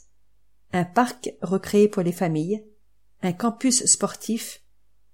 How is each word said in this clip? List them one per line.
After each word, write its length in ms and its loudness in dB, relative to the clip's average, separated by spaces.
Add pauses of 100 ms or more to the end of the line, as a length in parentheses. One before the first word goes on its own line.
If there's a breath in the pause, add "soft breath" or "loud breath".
(720)
un 140 0
parc 560 0
recréé 460 4
pour 160 -2
les 80 0
familles, 520 -2 (580)
un 120 0
campus 520 0
sportif, 760 -4 (500)